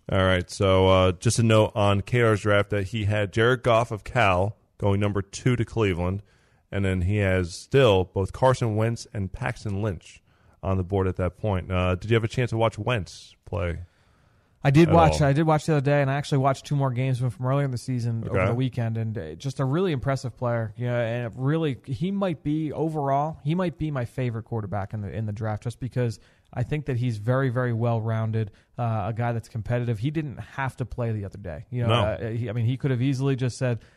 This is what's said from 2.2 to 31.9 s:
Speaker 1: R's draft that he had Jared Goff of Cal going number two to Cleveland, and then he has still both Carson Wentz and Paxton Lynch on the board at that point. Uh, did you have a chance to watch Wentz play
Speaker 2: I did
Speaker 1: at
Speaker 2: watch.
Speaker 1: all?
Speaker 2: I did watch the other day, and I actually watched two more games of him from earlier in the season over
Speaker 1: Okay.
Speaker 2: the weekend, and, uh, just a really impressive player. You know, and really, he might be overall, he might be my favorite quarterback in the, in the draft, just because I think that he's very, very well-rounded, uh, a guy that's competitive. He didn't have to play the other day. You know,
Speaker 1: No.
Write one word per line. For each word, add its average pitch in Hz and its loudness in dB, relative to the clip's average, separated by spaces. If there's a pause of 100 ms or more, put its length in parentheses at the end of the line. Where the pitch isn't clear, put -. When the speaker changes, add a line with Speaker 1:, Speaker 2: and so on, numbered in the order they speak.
Speaker 1:
R's 110 4
draft 101 2
that 101 -2
he 110 -4
had 104 0
Jared 113 2
Goff 117 2
of 110 -10
Cal 101 2 (220)
going 98 2
number 101 0
two - -2
to 117 0
Cleveland, 95 -2 (480)
and 98 -2
then 95 0
he 98 0
has 92 0
still 107 4
both 95 -4
Carson 123 2
Wentz 113 -2
and 98 -4
Paxton 101 -6
Lynch 95 -8 (400)
on 95 0
the 95 0
board 95 0
at 90 -4
that 90 -2
point. 95 -4
Uh, 92 2
did 104 -4
you 117 4
have 113 2
a 113 -2
chance 123 -2
to 113 -4
watch 113 0
Wentz 107 -6 (100)
play 87 -4 (800)
Speaker 2:
I 143 4
did 156 8
Speaker 1:
at 156 4
Speaker 2:
watch. 160 6
Speaker 1:
all? 147 4
Speaker 2:
I 139 4
did 156 2
watch 156 2
the 160 0
other 147 2
day, 143 2
and 135 0
I 135 0
actually 143 -2
watched 135 0
two 147 -2
more 139 2
games 127 0
of 123 -2
him 123 0
from 127 -6
earlier 139 2
in 135 -2
the 120 -4
season 117 -4
over - 0
Speaker 1:
Okay. 92 2
Speaker 2:
the 104 2
weekend, 120 -2
and, 113 -4
uh, 80 -8
just 131 -10
a 139 2
really 165 0
impressive 131 -4
player. 117 -2
You 123 -6
know, 123 -2
and 120 -4
really, 143 0
he 143 -4
might 196 -2
be 151 -2
overall, 147 -2
he 147 0
might 180 -2
be 156 -4
my 135 -2
favorite 117 -4
quarterback 101 -6
in 107 -6
the, 98 -8
in 107 -4
the 107 -6
draft, 107 -4
just 120 -8
because 123 -2 (340)
I 123 -4
think 151 -4
that 131 -2
he's 117 -2
very, 127 0
very 123 0
well-rounded, 113 -2 (280)
uh, 113 -2
a 117 -4
guy 120 0
that's 113 -6
competitive. 120 -2
He 131 -2
didn't 151 -6
have - -8
to 135 -4
play 117 -4
the 104 -4
other 95 -12
day. 87 -12
You 120 -4
know, 117 2
Speaker 1:
No. 110 4